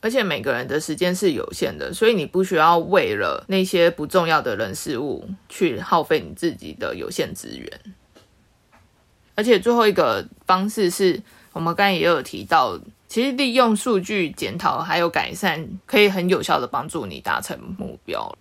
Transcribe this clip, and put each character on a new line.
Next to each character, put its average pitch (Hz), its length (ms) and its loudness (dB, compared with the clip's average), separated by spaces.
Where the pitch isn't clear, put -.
而 220 80 -2
且 247 140 0
每 151 180 -2
个 135 100 -2
人 123 160 -2
的 143 120 0
时 156 160 -6
间 180 200 0
是 185 180 0
有 - 200 -6
限 - 240 -4
的， 76 160 -8
所 220 160 4
以 240 40 4
你 170 120 0
不 190 180 0
需 185 120 -2
要 165 220 6
为 160 380 2
了 87 320 -2
那 190 160 2
些 175 280 4
不 156 160 -6
重 175 200 2
要 156 140 4
的 117 160 -2
人 101 160 -4
事 151 240 -6
物 127 320 -6
去 160 320 -2
耗 175 240 0
费 156 160 0
你 80 160 -12
自 165 180 -2
己 78 200 -14
的 69 220 -6
有 69 160 -8
限 - 220 -4
资 - 220 -14
源。 - 260 -16
而 208 80 0
且 226 160 6
最 226 120 2
后 233 160 6
一 202 60 4
个 120 340 2
方 185 240 2
式 208 200 0
是， 185 320 2
我 160 60 -8
们 165 160 -2
刚 202 120 4
才 196 60 2
也 160 120 0
有 165 160 4
提 - 240 -10
到， 127 340 2
其 226 140 0
实 269 100 0
利 254 200 -2
用 240 220 6
数 208 240 0
据 185 320 -2
检 143 260 -8
讨 170 220 0
还 175 180 -2
有 170 120 2
改 143 240 -4
善， 165 340 -4
可 247 140 2
以 208 100 6
很 185 200 -2
有 180 120 2
效 160 180 0
的 123 60 -4
帮 131 220 -6
助 135 180 -6
你 80 140 -10
达 67 220 -2
成 69 180 -10
目 - 280 -12
标。 52 360 -8